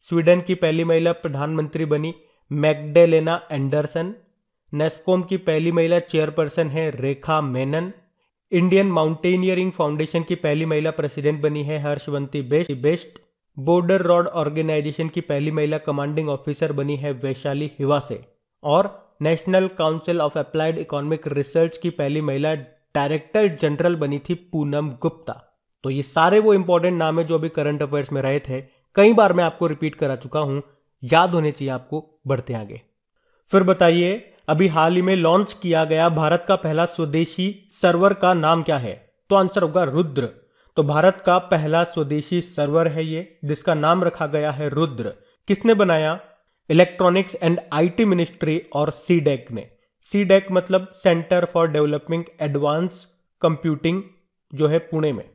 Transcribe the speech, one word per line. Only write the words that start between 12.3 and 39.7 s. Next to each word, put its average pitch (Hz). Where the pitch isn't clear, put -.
बेस्ट, 147
बेस्ट। 147
बॉर्डर 175
रोड 175
ऑर्गेनाइजेशन 156
की 165
पहली 147
महिला 151
कमांडिंग 147
ऑफिसर 147
बनी 143
है 143
वैशाली 139
हिवासे। 139
और 180
National 185
Council 160
of 151
Applied 156
Economic 151
Research 160
की 170
पहली 147
महिला 151
डायरेक्टर 151
जनरल 165
बनी 143
थी 170
पूनम 151
गुप्ता। -
तो 131
ये 139
सारे 175
वो 214
इंपॉर्टेंट 180
नाम 160
है 165
जो 165
अभी 160
करंट 147
अफेयर्स 143
में 135
रहे 139
थे। 131
कई 208
बार 214
मैं 175
आपको 165
रिपीट 151
करा 135
चुका 131
हूं, 143
याद 165
होने 160
चाहिए 139
आपको। 143
बढ़ते 127
आगे। 107
फिर 196
बताइए, 180
अभी 165
हाल 160
ही 180
में 190
लॉन्च 180
किया 160
गया 160
भारत 160
का 190
पहला 160
स्वदेशी 170
सर्वर 180
का 185
नाम 165
क्या 147
है? 110
तो 196
आंसर 190
होगा 170